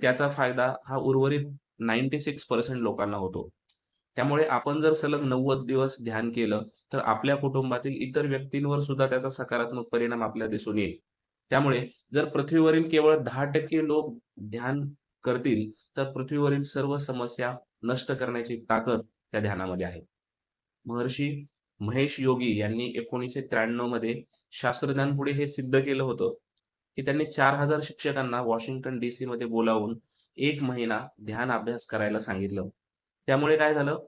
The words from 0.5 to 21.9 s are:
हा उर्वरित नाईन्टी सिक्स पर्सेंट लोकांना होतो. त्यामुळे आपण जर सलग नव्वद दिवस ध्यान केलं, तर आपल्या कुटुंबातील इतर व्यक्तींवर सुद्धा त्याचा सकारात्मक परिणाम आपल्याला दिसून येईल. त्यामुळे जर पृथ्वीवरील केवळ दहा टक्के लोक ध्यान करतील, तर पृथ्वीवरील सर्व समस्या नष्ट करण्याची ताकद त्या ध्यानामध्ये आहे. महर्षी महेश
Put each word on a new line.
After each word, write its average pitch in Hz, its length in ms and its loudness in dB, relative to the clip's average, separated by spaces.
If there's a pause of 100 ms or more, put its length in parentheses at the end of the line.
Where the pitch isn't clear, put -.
हा 131 100 -4
उर्वरित 135 500 2 (320)
नाईन्टी 127 420 0
सिक्स 143 260 -6
पर्सेंट 123 340 0
लोकांना 104 360 0
होतो. 92 320 -6 (680)
त्यामुळे 143 280 2
आपण 143 360 0
जर 156 120 6
सलग 147 320 0
नव्वद 131 420 2
दिवस 131 380 2
ध्यान 117 280 -2
केलं, 107 300 0 (300)
तर 135 60 -2
आपल्या 139 380 2
कुटुंबातील 131 720 0
इतर 147 180 0
व्यक्तींवर 143 540 0
सुद्धा 135 260 2
त्याचा 131 220 0
सकारात्मक 123 580 -4
परिणाम 117 360 0
आपल्याला 110 280 -2
दिसून 107 280 -2
येईल. 95 180 -2 (540)
त्यामुळे 135 360 2 (280)
जर 143 100 2
पृथ्वीवरील 160 640 4
केवळ 156 300 6
दहा 127 260 -2
टक्के 151 420 0
लोक 151 320 0 (320)
ध्यान 131 380 -4 (360)
करतील, 120 460 2 (260)
तर 135 160 -2
पृथ्वीवरील 143 500 0
सर्व 139 340 -2
समस्या 123 600 -4 (260)
नष्ट 127 300 -2
करण्याची 123 440 -4 (120)
ताकद 113 320 2 (320)
त्या 107 80 0
ध्यानामध्ये 92 460 -2
आहे. 87 160 -10 (840)
महर्षी 135 580 -4 (360)
महेश 131 400 0